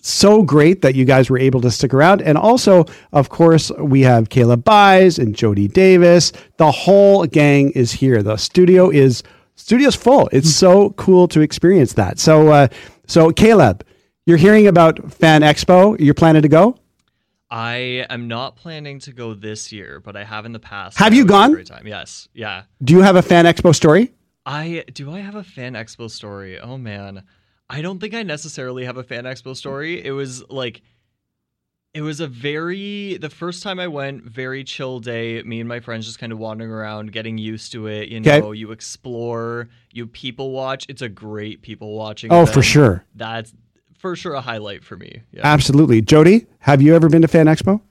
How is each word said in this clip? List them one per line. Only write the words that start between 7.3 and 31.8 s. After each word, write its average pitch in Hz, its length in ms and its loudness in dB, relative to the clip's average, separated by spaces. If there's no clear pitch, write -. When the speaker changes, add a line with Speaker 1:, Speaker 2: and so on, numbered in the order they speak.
Speaker 1:
is 123 200 -2
here. 123 320 0
The 110 140 -4
studio 180 520 2
is, 135 320 2
studio's 247 400 0
full. 254 360 2
It's 147 180 2
so 185 420 4
cool 180 360 2
to 156 140 0
experience 170 520 0
that. 98 240 -4
So, 156 320 4
uh, 143 180 4
so 165 260 2
Caleb, 175 520 2
you're 170 120 4
hearing 208 280 6
about 165 480 2
Fan 156 280 2
Expo. 185 580 2
You're 147 160 2
planning 160 260 4
to 151 80 2
go? 185 280 4
Speaker 2:
I 123 580 -10
am 120 180 -12
not 117 280 -12
planning 151 460 -20
to 143 120 -20
go 117 220 -14
this 107 360 -18
year, 85 320 -20
but 101 120 -20
I 101 80 -18
have 107 240 -18
in 117 60 -18
the 113 60 -18
past. 98 380 -18
Speaker 1:
Have 214 160 2
Speaker 2:
I - 40 2
Speaker 1:
you 277 60 4
Speaker 2:
always 190 100 2
have 196 80 6
a - 80 4
Speaker 1:
gone? 302 40 2
Speaker 2:
great - 140 -8
time. - 180 -20
Yes. 101 480 -20
Yeah. 104 300 -14
Speaker 1:
Do 131 120 0
you 185 60 8
have 190 160 4
a 175 40 4
Fan 170 240 2
Expo 170 300 2
story? 175 380 0
Speaker 2:
I, 156 360 -12
do 143 180 -18
I 185 80 -16
have 202 160 -18
a 208 80 -18
Fan 127 300 -18
Expo 113 360 -18
story? 98 480 -18
Oh, 127 220 -18
man. 101 440 -18
I 147 120 -14
don't 185 180 -12
think 208 140 -14
I 226 100 -12
necessarily 143 640 -14
have 127 120 -14
a 127 60 -16
Fan 120 220 -16
Expo 131 300 -18
story. 143 480 -14
It 139 80 -12
was, 135 380 -12
like, 127 320 -14